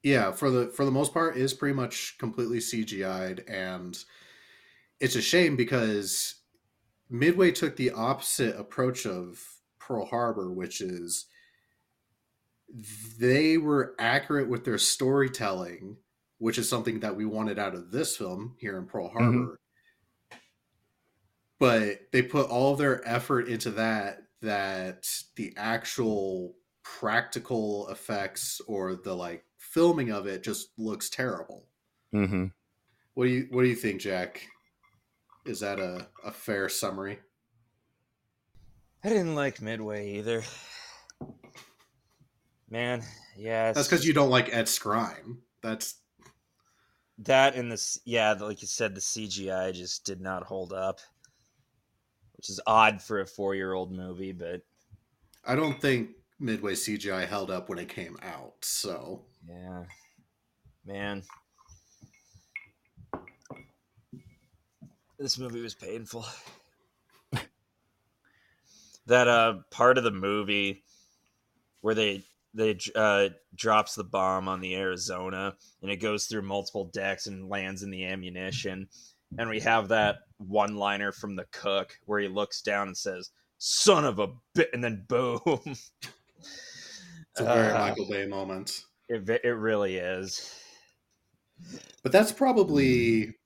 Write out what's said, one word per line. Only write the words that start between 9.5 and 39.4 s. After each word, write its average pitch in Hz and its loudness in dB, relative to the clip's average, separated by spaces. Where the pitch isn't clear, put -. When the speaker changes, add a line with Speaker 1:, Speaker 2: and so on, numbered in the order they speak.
Speaker 1:
Pearl 110 -4
Harbor, 110 -2
which 90 -6
is 87 -6
they 143 6
were 147 2
accurate 135 2
with 120 -2
their 110 0
storytelling, 101 0
which 113 0
is 113 0
something 113 0
that 104 -4
we 107 -4
wanted 107 -2
out 98 -2
of 87 -12
this 151 -2
film 104 -8
here 98 -6
in 90 -8
Pearl 92 -6
Speaker 2:
Mm-hmm. 113 -8
Speaker 1:
Harbor. 120 2
But 110 4
they 127 6
put 135 2
all 135 4
their 139 2
effort 123 0
into 113 -4
that, 107 0
that 95 -4
the - -8
actual 104 -2
practical 110 -2
effects - -6
or 95 -4
the, 95 -8
like, 87 -8
filming 160 4
of 101 -4
it 95 -4
just - -6
looks 110 -6
terrible. 104 -6
Speaker 2:
Mm-hmm. 98 2
Speaker 1:
What 127 2
do 127 4
you, 127 0
what 127 4
do 127 6
you 117 2
think, 101 -4
Jack? 92 -4
Is - -6
that 101 -4
a, 90 -6
a 104 -10
fair 98 -2
summary? 98 -6
Speaker 3:
I 202 -2
didn't 180 2
like 139 -2